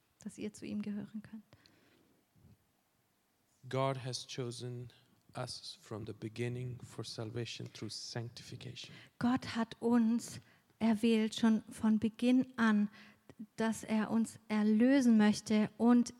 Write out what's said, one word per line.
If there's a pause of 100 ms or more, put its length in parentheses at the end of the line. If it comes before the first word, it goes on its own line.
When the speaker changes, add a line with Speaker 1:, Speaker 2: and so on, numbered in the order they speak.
(200)
Speaker 1:
Dass
ihr
zu
ihm
gehören
könnt. (2250)
Speaker 2:
God
has
chosen (440)
us
from
the
beginning
for
salvation
through
sanctification. (240)
Speaker 1:
Gott
hat
uns (380)
erwählt
schon
von
Beginn (120)
an, (680)
dass
er
uns (100)
erlösen
möchte
und